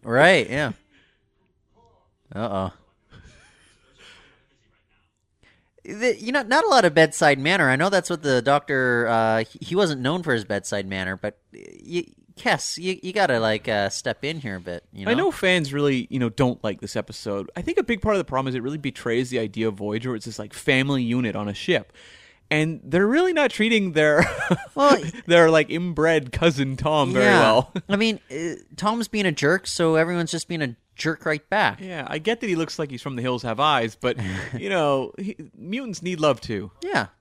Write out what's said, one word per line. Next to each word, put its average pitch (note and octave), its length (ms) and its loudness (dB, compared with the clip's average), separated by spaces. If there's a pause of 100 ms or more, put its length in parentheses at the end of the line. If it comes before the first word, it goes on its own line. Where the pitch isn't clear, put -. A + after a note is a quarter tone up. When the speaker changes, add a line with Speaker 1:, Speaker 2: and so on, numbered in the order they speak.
Speaker 1:
Right, C#3 420 6
yeah. C3 240 -2 (1600)
Uh-oh. G2 380 -4 (3000)
The, A3+ 340 0
you A3 140 -8
know, C#4 100 0
not C4 220 2
a A4+ 40 2
lot C4 160 6
of D#3+ 100 4
bedside D#3 440 6
manner. D#3 300 2
I C3 80 4
know E3+ 140 2
that's F#3 200 0
what E3 120 -4
the C3 200 4
doctor, B2+ 680 2
uh, A2+ 360 2
he, - 220 -20
he - 100 -8
wasn't D#3+ 240 0
known D3+ 220 -2
for D#3+ 100 -2
his A2+ 120 0
bedside G2+ 440 -6
manner, F#2+ 280 -6
but, G#2 220 -8 (140)
y-, G1+ 540 -10 (300)
Kes, - 420 -2
you, F3+ 240 -4
you F3+ 100 -8
gotta, E3+ 280 2
like, A2 280 0
uh, G2+ 200 0
step - 360 -6
in D#3+ 160 -6
here G#2+ 160 -8
a F#2 40 -10
bit, F2 320 -12
you G2 140 -10
know? G#3 40 -2
Speaker 2:
I A#3+ 40 2
know F4 160 0
fans F3+ 420 0
really, C#3 380 0
you C3+ 80 -4
know, B2 100 0
don't B2 340 0
like G2+ 180 -6
this - 160 -12
episode. G2+ 600 -8
I F3 60 -8
think E4+ 160 -2
a G4 60 0
big A3+ 180 -4
part G#3+ 120 2
of G3 40 2
the E3+ 60 -2
problem C3+ 260 -2
is B2 60 -6
it A#2+ 60 -6
really C#3+ 160 -6
betrays B2 520 -2
the B2+ 80 -2
idea A2 300 -2
of G#2 60 -4
Voyager, G#2+ 360 -6
where A#2+ 60 -6
it's G#2+ 100 -12
this, A2+ 120 -12
like, G#2+ 140 -12
family C3+ 500 0
unit A#2+ 340 -2
on G#2 120 -4
a G2+ 60 -6
ship. - 380 -2 (560)
And D#3 360 0
they're E3+ 240 2
really F4 240 2
not G3 180 2
treating G#3+ 420 2
their, D3+ 320 6 (260)
<laughs> - 240 -4
Speaker 1:
Well, C#4 260 4 (260)
Speaker 2:
their, E3 240 8
like, D#3+ 200 4
inbred D#3+ 640 0
cousin C3+ 440 0
Tom D3+ 360 0
very - 120 4
Speaker 1:
yeah. G3 160 6
Speaker 2:
well. A2+ 400 4
<laughs> - 80 -20
Speaker 1:
I G3+ 80 0
mean, G#3+ 240 0 (100)
uh, D#3 240 -6 (220)
Tom's A3 320 -4
being G#3 180 -2
a E3+ 60 0
jerk, F3+ 360 0
so E3 280 0
everyone's E3 340 0
just E3 160 -6
being E3+ 160 -6
a A#2+ 140 -6 (180)
jerk - 320 -4
right D3+ 240 -4
back. F#3 300 0
Speaker 2:
Yeah, F3+ 280 -10
I D3+ 100 -6
get G#3+ 240 -2
that B3+ 60 -4
he F#3 60 2
looks D#3+ 240 -4
like D3 140 -6
he's A#2+ 100 -12
from C3+ 140 -8
The A#2+ 60 -6
Hills B2 200 -2
Have A2+ 160 -6
Eyes, C3 380 0
but, B2 200 -2 (220)
Speaker 1:
<laughs> F#2 180 -10
Speaker 2:
you C3+ 120 -8
know, D3 500 0
he, G3+ 160 -6 (220)
mutants G#3+ 460 -10
need F3 180 -4
love C#3+ 200 2
too. G2+ 300 -6 (140)
Speaker 1:
Yeah. E4+ 240 -2 (120)